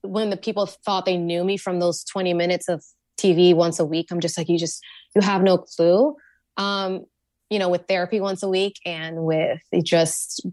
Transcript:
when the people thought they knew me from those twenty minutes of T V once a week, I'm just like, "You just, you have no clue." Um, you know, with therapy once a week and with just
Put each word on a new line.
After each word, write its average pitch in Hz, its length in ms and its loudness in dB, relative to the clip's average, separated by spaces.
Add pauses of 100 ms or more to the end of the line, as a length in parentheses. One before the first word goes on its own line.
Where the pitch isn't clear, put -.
when 202 260 -2
the 190 80 -4
people 202 300 -4
thought 190 380 -4
they 180 120 0
knew 170 260 -2
me 190 140 0
from 180 220 -4
those 175 260 -2
twenty 185 280 -2
minutes 175 360 -2
of 165 120 -4 (360)
T 185 160 2
V 180 200 8
once 170 260 2
a 160 60 2
week, 160 240 -4
I'm 175 120 -4
just 170 160 -4
like, 165 100 -6
"You 170 100 2
just, 165 240 -6 (340)
you 214 60 6
have 190 220 2
no 185 140 6
clue." 196 580 2 (400)
Um, 196 500 -4 (440)
you 208 100 -2
know, 185 80 0
with 180 220 0
therapy 190 320 0
once 196 200 -4
a 196 60 -4
week 190 380 -2
and 165 400 -6
with 160 340 0 (240)
just - 680 0